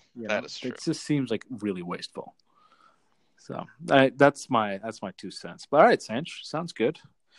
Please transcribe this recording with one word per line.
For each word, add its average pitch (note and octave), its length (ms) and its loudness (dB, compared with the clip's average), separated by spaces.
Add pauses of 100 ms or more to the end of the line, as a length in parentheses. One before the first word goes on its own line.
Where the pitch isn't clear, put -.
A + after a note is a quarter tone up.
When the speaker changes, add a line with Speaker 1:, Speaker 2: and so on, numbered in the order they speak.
(140)
Speaker 1:
You A#2 140 -12
Speaker 2:
That G#2 140 0
Speaker 1:
know? D2+ 40 -10
Speaker 2:
is - 140 -14
true. B2+ 120 -8
Speaker 1:
It - 120 -12
just D#3+ 200 -4
seems, C3+ 280 0
like, G#2+ 180 -4
really G2+ 340 -4
wasteful. - 520 -10 (1000)
So, - 280 -10 (240)
I, C3+ 280 6
that's C#3+ 320 4
my, G#2 300 0
that's A2 220 -10
my F#2+ 140 -8
two F2+ 160 -14
cents. - 380 -16
But C#3+ 100 4
all F#3 80 10
right, B2+ 120 4
Sanch, - 440 -8
sounds E3 300 -8
good. F3 260 0 (400)